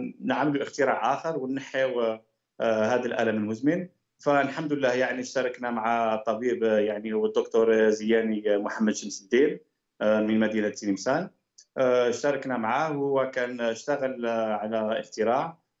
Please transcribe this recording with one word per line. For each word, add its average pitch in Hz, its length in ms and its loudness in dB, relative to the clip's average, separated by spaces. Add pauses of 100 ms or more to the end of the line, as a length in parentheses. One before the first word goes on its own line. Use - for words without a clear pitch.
(240)
نعمل 135 380 0
اختراع 127 520 0
آخر 160 240 -4
ونحيو، 131 640 -2
آه، 110 180 -2 (400)
هذا 117 440 2
الألم 110 320 0
المزمن. 135 520 -2 (300)
فالحمد 143 540 0
لله، 135 200 2
يعني، 127 280 0
اشتركنا 123 500 -4
مع 117 460 0
طبيب، 113 460 -2
يعني، 107 500 0
هو 107 140 0
الدكتور 110 640 4
زياني 107 680 2
محمد 104 360 0
شمس - 280 -10
الدين، 143 380 2 (400)
آه، 107 200 2
من 110 200 2
مدينة 107 280 0
تلمسان. 123 640 -2 (480)
آه، 123 300 4
اشتركنا 135 480 -2
معاه، 123 320 0
هو 139 420 0
كان 123 300 -4
اشتغل، 120 680 -2
آه، 113 280 0
على 110 460 -2
اختراع، 131 580 -2 (220)